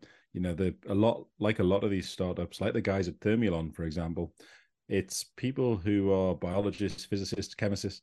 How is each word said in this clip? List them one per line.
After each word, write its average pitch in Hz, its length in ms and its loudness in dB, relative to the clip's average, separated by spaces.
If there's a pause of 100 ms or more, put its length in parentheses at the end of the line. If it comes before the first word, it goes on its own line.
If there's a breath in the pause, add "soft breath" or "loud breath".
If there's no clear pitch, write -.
(340 soft breath)
you 92 60 -6
know, 90 140 0
the, 90 220 0 (120)
a 101 60 -2
lot, 110 340 2 (120)
like 107 200 2
a - 40 4
lot 98 200 4
of 104 80 2
these 92 160 -2
startups, 87 540 -4
like 110 120 0
the 117 80 0
guys 95 280 0
at - 100 -10
Thermulon, 95 540 0
for 85 100 -8
example, 82 500 -4 (540 soft breath)
it's - 380 -2 (100)
people 127 400 0
who 98 360 2
are 92 240 4
biologists, 95 680 -2
physicists, - 500 -4
chemicists, 101 500 -4